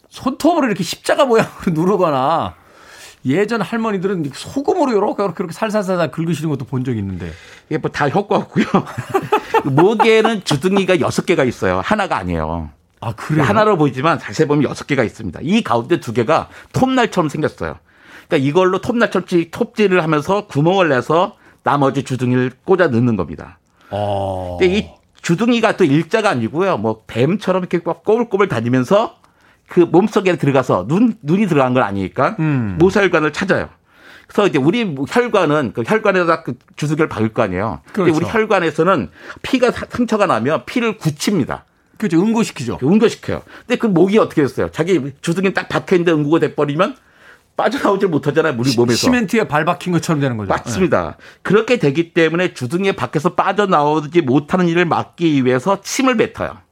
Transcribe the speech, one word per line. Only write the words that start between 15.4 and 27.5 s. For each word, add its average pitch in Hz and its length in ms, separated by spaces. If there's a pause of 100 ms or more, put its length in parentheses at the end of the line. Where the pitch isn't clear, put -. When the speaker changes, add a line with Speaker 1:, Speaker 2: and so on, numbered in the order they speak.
Speaker 2:
이 202 180
가운데 123 380
두 117 140
개가 120 340 (240)
톱날처럼 233 580
생겼어요. 123 480 (500)
그러니까 139 220
이걸로 185 300
톱날처럼 214 460 (260)
톱질을 196 520
하면서 160 440
구멍을 170 420
내서 151 460 (280)
나머지 135 400
주둥이를 127 480 (120)
꽂아 180 240
넣는 117 300
겁니다. 76 420 (300)
Speaker 1:
어. 98 680
Speaker 2:
근데 180 180
이 - 100 (340)
주둥이가 220 540
또 202 80
일자가 170 460
아니고요. 143 480
뭐 110 300
뱀처럼 180 560